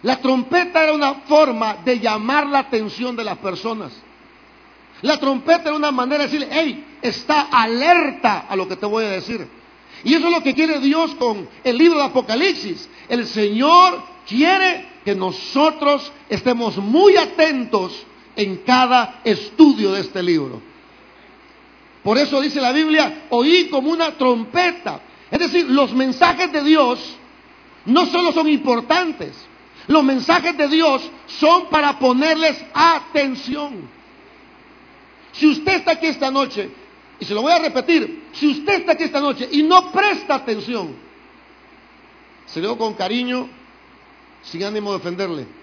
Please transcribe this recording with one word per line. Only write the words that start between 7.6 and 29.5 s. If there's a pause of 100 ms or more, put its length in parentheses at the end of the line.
a
lo
que
te
voy
a
decir". (560)
Y
eso
es
lo
que
quiere
Dios
con (160)
el
libro
de
Apocalipsis. (180)
El
Señor (260)
quiere
que
nosotros (180)
estemos
muy
atentos (300)
en
cada
estudio
de
este
libro. (1400)
Por
eso
dice
la
Biblia,
"Oí
como
una
trompeta". (300)
Es
decir,
los
mensajes
de
Dios (880)
no
solo
son
importantes, (520)